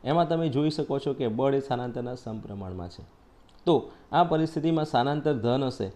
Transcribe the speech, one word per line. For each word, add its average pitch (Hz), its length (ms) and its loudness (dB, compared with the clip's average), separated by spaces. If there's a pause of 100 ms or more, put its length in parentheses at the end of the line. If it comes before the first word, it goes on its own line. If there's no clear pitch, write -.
એમાં 160 240 4
તમે 165 280 2
જોઈ 151 200 4
શકો 143 220 0
છો 135 160 0
કે 127 140 0 (100)
બળ 139 160 4
એ 139 60 4
સ્થાનાંતરના 123 640 -4
સમપ્રમાણમાં 95 680 -8
છે. - 80 -18 (640)
તો 170 80 6 (380)
આ 170 120 6
પરિસ્થિતિમાં 160 680 0
સ્થાનાંતર 143 440 2 (100)
ધન 127 240 2
હશે 110 280 -6